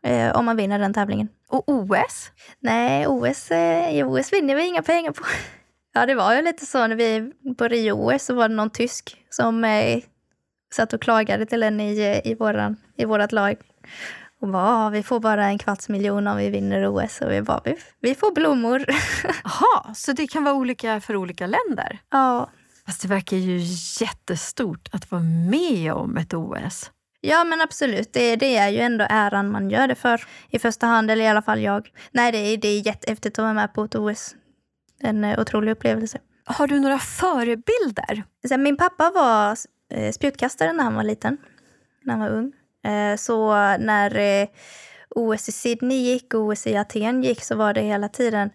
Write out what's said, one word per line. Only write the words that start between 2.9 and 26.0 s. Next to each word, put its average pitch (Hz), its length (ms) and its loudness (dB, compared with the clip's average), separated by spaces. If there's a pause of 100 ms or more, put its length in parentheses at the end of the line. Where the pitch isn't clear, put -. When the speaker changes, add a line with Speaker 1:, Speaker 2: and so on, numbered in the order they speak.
Speaker 1:
O 254 180 0
S, 269 260 -2
eh, 330 460 2
i 285 60 2
O 262 140 0
S 262 160 -2
vinner 285 220 2
vi 320 120 0
inga 349 160 -2
pengar 330 280 0
på. - 180 -12
<laughs> - 640 -12
Ja, 233 120 2
det 262 100 2
var 214 200 4
ju 277 60 2
lite 330 240 -2
så 247 220 0
när 226 80 -2
vi, 226 380 0 (240)
på 233 100 0
Rio 226 240 2
O 208 200 0
S 269 140 0
så 254 80 -2
var 233 160 4
det 220 60 -2
någon 214 140 0
tysk - 600 -6
som, 226 340 0
eh, 220 360 2 (760)
satt 226 200 0
och 220 80 -4
klagade 220 440 2
till 233 180 -2
en 214 160 0
i, 208 200 -2
eh, 202 320 0
i 226 40 -2
våran, 214 420 0 (200)
i 240 80 0
vårat 208 260 2
lag. 208 240 2 (880)
Och 214 60 -4
bara, 196 360 2
"Ja, 214 60 2
vi 208 140 -2
får 240 160 0
bara 214 260 2
en 202 120 2
kvarts - 320 -4
miljon 202 380 0
om 202 100 -2
vi 101 120 0
vinner 196 380 0
O - 120 0
S." - 220 -6
Och - 100 -2
vi 98 100 0
bara, - 240 -2
"Vi, 330 120 -4 (240)
vi 254 140 0
får 427 160 0
blommor." 277 560 2
<laughs> - 560 -2
Speaker 2:
Jaha, 392 520 2
så - 180 -4
det 285 140 -2
kan 311 160 -2
vara 277 120 4
olika 240 460 -2
för 214 140 -6
olika 180 320 -4
länder? 294 520 -2 (100)
Speaker 1:
Ja. 254 400 2 (360)
Speaker 2:
Fast - 160 -10
det 190 60 -6
verkar 190 300 0
ju 185 200 0 (420)
jättestort - 920 -6
att - 200 -8
vara 175 120 0 (260)
med 226 440 0
om - 240 -4